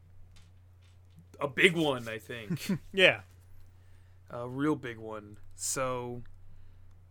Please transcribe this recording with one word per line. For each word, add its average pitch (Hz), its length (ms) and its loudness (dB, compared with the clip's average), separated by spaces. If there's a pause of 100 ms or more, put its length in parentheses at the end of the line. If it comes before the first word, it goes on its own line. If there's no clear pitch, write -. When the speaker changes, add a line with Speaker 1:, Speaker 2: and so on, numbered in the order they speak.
(1400)
Speaker 1:
a 143 80 0
big 156 280 8
one, 131 320 2
I 110 100 -4
think. 123 680 -2
Speaker 2:
<laughs> - 60 -14
Yeah. 165 280 6 (1080)
Speaker 1:
A 123 180 -6
real 139 280 2
big 123 220 -8
one. 107 400 -8 (160)
So, 123 680 -2 (880)